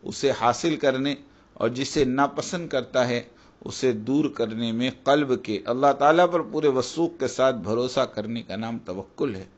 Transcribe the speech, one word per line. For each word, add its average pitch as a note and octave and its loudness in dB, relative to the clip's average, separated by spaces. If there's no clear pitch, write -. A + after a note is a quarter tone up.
उसे C3 -2
हासिल A#2+ 2
करने C#3 0
और A#2 0
जिसे C3+ 0
नापसंद C#3+ -2
करता B2+ 0
है, A#2+ -2
उसे - 0
दूर C3 0
करने A2+ -2
में B2 -2
कल्ब C3+ 4
के G#2 -2
अल्लाह C3+ 4
ताला D#3 6
पर F3 2
पूरे D3 0
वसूख D#3 -2
के C3 -2
साथ C3 2
भरोसा A#2+ 0
करने A2 -8
का F#2+ -10
नाम A2+ -6
तवक्कुल G2 -6
है। F#2+ -12